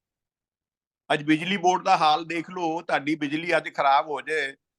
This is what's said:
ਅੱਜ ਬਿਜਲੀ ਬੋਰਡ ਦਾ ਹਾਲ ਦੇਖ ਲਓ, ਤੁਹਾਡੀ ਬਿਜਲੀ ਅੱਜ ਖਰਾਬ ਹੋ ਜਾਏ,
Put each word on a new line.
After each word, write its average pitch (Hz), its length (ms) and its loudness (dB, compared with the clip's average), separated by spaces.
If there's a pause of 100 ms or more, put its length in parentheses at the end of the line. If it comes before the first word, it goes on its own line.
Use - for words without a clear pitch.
(1120)
ਅੱਜ 151 100 0
ਬਿਜਲੀ 156 340 0
ਬੋਰਡ 180 280 2
ਦਾ 190 120 4
ਹਾਲ 160 280 2
ਦੇਖ 165 260 -8
ਲਓ, 170 320 -4
ਤੁਹਾਡੀ 151 320 -2
ਬਿਜਲੀ 156 420 -2
ਅੱਜ 156 180 -4
ਖਰਾਬ 147 320 4
ਹੋ 143 140 -6
ਜਾਏ, 139 320 -4 (260)